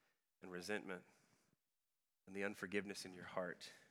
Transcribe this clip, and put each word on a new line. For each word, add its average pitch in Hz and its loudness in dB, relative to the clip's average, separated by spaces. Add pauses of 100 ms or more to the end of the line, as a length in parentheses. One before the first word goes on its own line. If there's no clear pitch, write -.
(420)
and 92 -6
resentment 92 2 (1200)
and 95 -6
the 98 4
unforgiveness 101 2
in 92 -8
your 87 -8
heart - 0 (200)